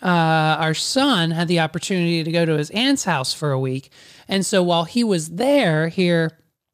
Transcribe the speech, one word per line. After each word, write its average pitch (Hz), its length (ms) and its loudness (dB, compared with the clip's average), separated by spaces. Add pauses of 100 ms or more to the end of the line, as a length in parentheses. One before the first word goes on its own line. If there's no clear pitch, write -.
Uh, 160 580 2
our 160 160 0
son 220 580 0
had 165 160 -2
the 170 120 2
opportunity 170 640 -2
to 165 80 -6
go 170 140 2
to 160 100 0
his 147 140 -4
aunt's 262 340 0
house 143 300 -2
for 147 180 -4
a 131 80 -2
week. 131 300 -6 (380)
And 190 180 -2
so 196 160 2
while 170 220 0
he 240 180 -2
was 170 280 -2
there, 180 580 2
here 170 500 0 (360)